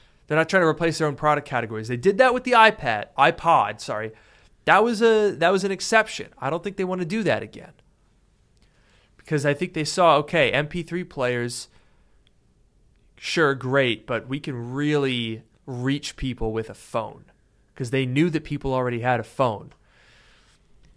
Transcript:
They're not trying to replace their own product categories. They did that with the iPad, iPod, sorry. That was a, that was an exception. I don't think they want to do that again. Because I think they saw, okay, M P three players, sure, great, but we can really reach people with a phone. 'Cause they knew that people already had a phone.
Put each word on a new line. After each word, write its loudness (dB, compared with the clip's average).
They're -2
not 2
trying 4
to 4
replace 0
their 0
own -4
product 0
categories. -4
They -4
did 2
that 6
with -4
the -2
iPad, 4
iPod, 4
sorry. -8
That 6
was 0
a, 4
that 2
was 0
an -4
exception. -2
I -4
don't -4
think -10
they -4
want -4
to -4
do -2
that 0
again. -16
Because -4
I 2
think -6
they -4
saw, 4
okay, 2
M 0
P -6
three -8
players, -4
sure, 0
great, -2
but -6
we -6
can -10
really -2
reach -4
people -6
with -6
a -16
phone. -8
'Cause -8
they -2
knew 2
that -4
people -6
already -2
had 0
a -8
phone. -4